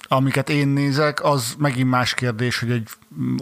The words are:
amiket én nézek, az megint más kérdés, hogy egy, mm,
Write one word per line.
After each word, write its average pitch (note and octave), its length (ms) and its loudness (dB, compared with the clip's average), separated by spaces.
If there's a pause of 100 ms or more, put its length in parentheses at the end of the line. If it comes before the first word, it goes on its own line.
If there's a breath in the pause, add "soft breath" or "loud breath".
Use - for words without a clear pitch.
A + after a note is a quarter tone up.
amiket C3+ 400 2
én C#3+ 200 2
nézek, C#3+ 560 0
az C3+ 340 0
megint C3 300 2
más B2 260 2
kérdés, B2 440 -2
hogy A#2+ 120 -2
egy, A#2 180 -2 (320)
mm, B2+ 220 -2